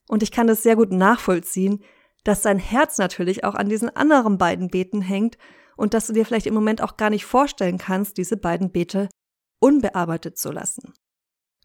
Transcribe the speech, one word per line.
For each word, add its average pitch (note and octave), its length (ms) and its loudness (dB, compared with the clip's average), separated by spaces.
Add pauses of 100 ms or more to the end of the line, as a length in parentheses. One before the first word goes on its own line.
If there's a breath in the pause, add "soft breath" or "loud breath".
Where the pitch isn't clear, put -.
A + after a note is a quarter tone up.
Und G#3+ 160 0
ich - 80 -4
kann A#3 160 2
das A3 160 2
sehr A3+ 120 6
gut G#3+ 160 4
nachvollziehen, F#3+ 920 0 (400 soft breath)
dass G#3 180 0
dein G3 180 2
Herz C4 380 -2
natürlich F#3 460 -2
auch G3+ 120 -2
an G3+ 140 -2
diesen A3 260 -2
anderen B3+ 420 4
beiden F3+ 320 0
Beeten F#3 320 -2
hängt G3 360 -2 (380 soft breath)
und G#3 180 -2
dass A3 140 0
du A3+ 60 -6
dir A3 120 2
vielleicht A3 220 -2
im - 60 -2
Moment G#3+ 280 0
auch - 160 -8
gar G#3+ 120 0
nicht G#3+ 160 -2
vorstellen F#3+ 520 0
kannst, F#3+ 400 -4
diese F#3+ 200 -4
beiden F3+ 340 -2
Beete F#3+ 380 -4 (500)
unbearbeitet F#3+ 800 0
zu - 140 -8
lassen. - 420 -10 (720)